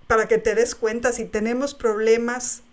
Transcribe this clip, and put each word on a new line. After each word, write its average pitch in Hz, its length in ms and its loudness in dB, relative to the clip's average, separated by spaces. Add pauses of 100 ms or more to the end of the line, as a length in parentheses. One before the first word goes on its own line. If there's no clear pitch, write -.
para 226 200 2
que 220 120 4
te 214 180 0
des 240 180 0
cuenta, 240 380 -2
si 226 120 -8
tenemos 240 480 -2
problemas 233 880 0 (100)